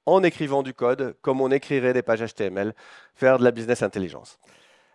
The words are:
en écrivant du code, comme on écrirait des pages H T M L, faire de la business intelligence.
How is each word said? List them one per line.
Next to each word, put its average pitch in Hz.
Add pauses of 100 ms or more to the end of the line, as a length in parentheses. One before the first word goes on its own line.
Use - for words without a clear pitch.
en 185
écrivant 147
du 131
code, 127
comme 131
on 131
écrirait 131
des 123
pages 113
H 113
T 110
M 95
L, 104 (400)
faire 131
de 120
la 123
business 117
intelligence. 90 (580)